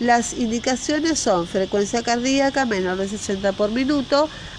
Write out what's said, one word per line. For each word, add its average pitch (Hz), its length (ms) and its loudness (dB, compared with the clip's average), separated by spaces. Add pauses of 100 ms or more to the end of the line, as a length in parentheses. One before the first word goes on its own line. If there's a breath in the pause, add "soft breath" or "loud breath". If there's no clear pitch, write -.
Las 240 320 2
indicaciones 262 880 0
son 175 260 2
frecuencia 202 560 0
cardíaca 269 600 2
menor 185 320 0
de 196 120 -2
sesenta 196 440 -2
por 208 180 0
minuto, 277 580 2 (300 loud breath)